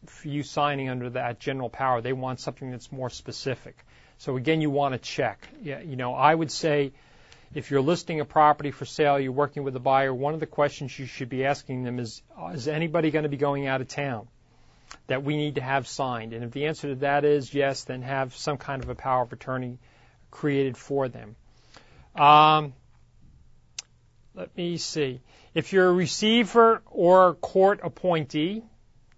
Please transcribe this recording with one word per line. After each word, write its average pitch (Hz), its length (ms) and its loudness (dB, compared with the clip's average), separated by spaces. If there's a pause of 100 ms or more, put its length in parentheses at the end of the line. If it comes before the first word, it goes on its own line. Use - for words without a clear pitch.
f-, - 200 -18
you 143 160 -6
signing 143 480 -2
under 123 200 -6
that 120 300 -6
general 131 300 -6
power. 127 320 0
They 123 100 -4
want 127 280 -6
something 131 300 -10
that's 123 220 -14
more 131 180 -8
specific. - 640 -10 (420)
So 131 200 -6
again, 156 240 2
you 151 80 0
wanna 139 260 0
check. - 500 -6 (160)
Yeah, 143 180 -10
you 147 160 -12
know, 127 180 -6
I 143 200 6
would 160 160 -2
say 147 420 -2 (600)
if 139 180 -10
you're 139 120 2
listing 165 380 0
a 139 40 -2
property 151 460 4
for - 160 -12
sale, 143 340 2
you're 131 120 -4
working 143 300 -2
with 131 140 -6
a 123 40 -6
buyer, 135 340 2
one 139 180 -4
of 160 80 -6
the 156 60 -6
questions 143 520 -2
you 139 60 -8
should 123 240 -10
be 131 160 -4
asking 131 400 -4
them 123 140 -6
is, 113 240 -10 (320)
"Is 127 120 -8
anybody 160 440 0
gonna 151 180 -2
be 139 80 -6
going 139 300 -2
out 131 160 -2
of 127 60 -12
town 131 380 -6 (800)
that 135 160 -2
we 147 140 -2
need 147 200 -2
to 139 40 -4
have 131 260 -2
signed?" 117 460 -6
And 117 120 -10
if 117 80 -10
the 139 120 -6
answer 151 240 -6
to 135 120 -4
that 143 260 2
is 147 260 2
yes, 139 320 -2
then 127 160 -10
have 135 340 -4
some 147 220 -6
kind 135 260 -8
of 123 60 -10
a 123 60 -6
power 127 280 0
of 120 120 -6
attorney 127 440 -8 (520)
created 139 480 -2
for 139 300 -4
them. 113 280 -16 (800)
Um, 151 580 8 (1600)
let - 220 -14
me 175 220 -6
see. 135 420 -4 (320)
If 165 220 -4
you're 185 160 6
a - 20 6
receiver 220 920 4
or 185 420 6
a 165 60 2
court 196 480 2
appointee, 170 800 -2 (560)